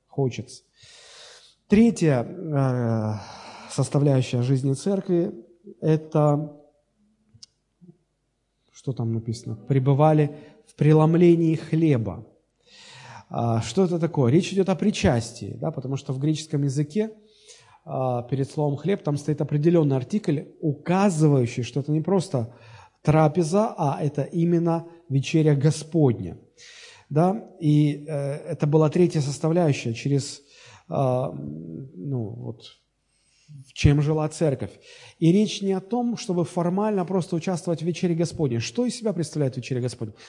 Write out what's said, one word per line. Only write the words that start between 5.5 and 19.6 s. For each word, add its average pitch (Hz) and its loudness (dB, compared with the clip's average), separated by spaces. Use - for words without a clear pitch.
это, 151 0
что - -8
там 113 -4
написано? 113 -8
«Пребывали 143 2
в - -20
преломлении 160 6
хлеба». 131 0
А, 117 -2
что 185 0
это 175 0
такое? 151 2
Речь 180 2
идёт 190 0
о 190 0
причастии, 127 -2
да, 151 -4
потому 135 -6
что 135 -8
в 131 -6
греческом 151 -2
языке, 147 -2
а, 131 -4
перед 131 -4
словом 147 -2
«хлеб» 196 -4
там 143 -2
стоит 151 -2
определённый 147 2